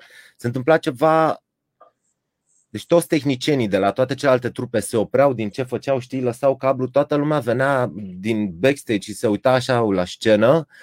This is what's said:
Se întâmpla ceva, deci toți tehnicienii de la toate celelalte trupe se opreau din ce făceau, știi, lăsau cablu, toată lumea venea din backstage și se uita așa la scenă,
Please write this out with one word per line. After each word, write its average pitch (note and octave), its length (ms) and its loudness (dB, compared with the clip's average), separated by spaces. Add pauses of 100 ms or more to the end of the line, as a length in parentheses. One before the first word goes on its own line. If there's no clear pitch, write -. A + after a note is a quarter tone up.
(360)
Se - 120 -6
întâmpla C3 300 2
ceva, D#3 680 0 (1300)
deci G#2+ 160 -12
toți E3 220 2
tehnicienii C3+ 600 0
de G2 100 0
la G2 140 2
toate C3 240 -2
celelalte B2+ 340 0
trupe A#2+ 300 -4
se - 180 -4
opreau C3 360 2
din A2 160 -4
ce C3 140 -6
făceau, B2+ 360 -4
știi, B2+ 220 -8
lăsau C3 360 -2
cablu, C3 300 -2
toată C#3+ 280 0
lumea D3 240 0
venea B2 560 0
din G2 640 -4
backstage B2 400 0
și G#2 140 -12
se A#2 140 -4
uita G#2 240 2
așa B2+ 280 2
la F#2+ 260 0
scenă, A2+ 600 2 (180)